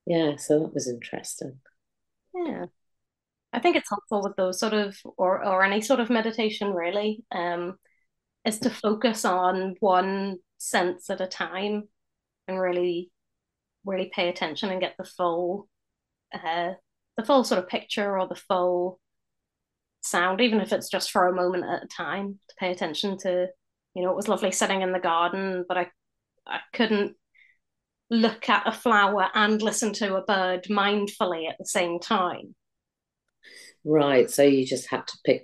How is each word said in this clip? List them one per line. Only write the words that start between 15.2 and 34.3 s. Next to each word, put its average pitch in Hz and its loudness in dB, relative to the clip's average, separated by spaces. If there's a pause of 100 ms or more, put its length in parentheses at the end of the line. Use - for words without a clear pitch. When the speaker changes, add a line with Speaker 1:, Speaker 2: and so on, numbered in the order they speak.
Speaker 2:
uh, 175 -4 (420)
the 220 -4
full 269 6
sort 202 2
of 180 -6
picture 202 -4
or 185 -2
the 175 -8
full 180 0 (1040)
sound, 185 2
even 220 4
if - 0
it's - -2
just 185 -2
for 180 4
a 180 2
moment 180 0
at - -4
a - -18
time, 196 -8 (100)
to - -20
pay 180 -2
attention 185 -4
to, 180 0 (480)
you 180 -2
know, 185 0
it 170 0
was 214 -4
lovely 190 0
sitting 190 0
in 185 0
the 185 -2
garden, 180 0
but 180 -2
I, 180 0 (580)
I - -6 (140)
couldn't 214 0 (920)
look 226 2
at 208 2
a 220 -2
flower 202 2
and 214 2
listen 214 0
to 196 -2
a 190 -2
bird 185 0
mindfully 202 0
at - -10
the 185 -12
same 175 -2
time. 180 -2 (1300)
Speaker 1:
Right, 143 4
so - 4